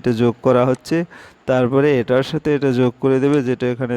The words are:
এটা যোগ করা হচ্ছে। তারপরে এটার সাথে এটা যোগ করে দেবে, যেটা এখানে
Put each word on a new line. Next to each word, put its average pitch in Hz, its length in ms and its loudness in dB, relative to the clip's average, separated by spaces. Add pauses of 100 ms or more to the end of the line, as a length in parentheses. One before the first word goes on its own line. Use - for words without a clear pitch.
এটা 127 120 -2 (100)
যোগ 117 120 2 (120)
করা 123 240 4
হচ্ছে। 131 260 -4 (540)
তারপরে 131 380 2 (120)
এটার 127 300 0
সাথে 156 260 -6
এটা 135 140 0 (100)
যোগ 123 120 2 (100)
করে 135 200 2
দেবে, 143 160 2 (100)
যেটা 123 240 -4
এখানে 123 240 -6